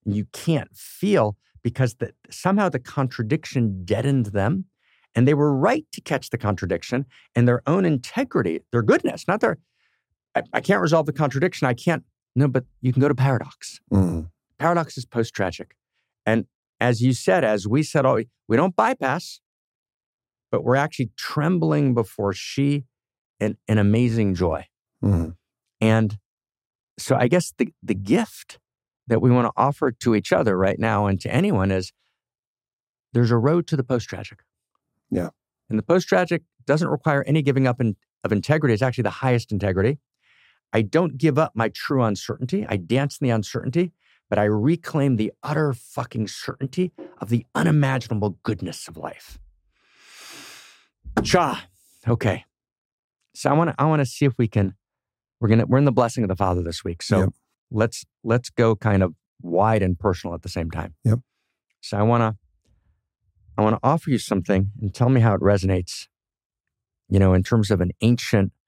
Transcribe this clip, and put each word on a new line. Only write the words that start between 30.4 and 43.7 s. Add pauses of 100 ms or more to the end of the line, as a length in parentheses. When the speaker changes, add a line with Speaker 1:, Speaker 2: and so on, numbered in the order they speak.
Speaker 1:
right
now
and
to
anyone
is (1200)
there's
a
road
to
the
post-tragic. (720)
Speaker 2:
Yeah. (400)
Speaker 1:
And
the
post-tragic (240)
doesn't
require
any
giving
up
in, (280)
of
integrity.
It's
actually
the
highest
integrity. (720)
I
don't
give
up
my
true
uncertainty.
I
dance
in
the
uncertainty, (360)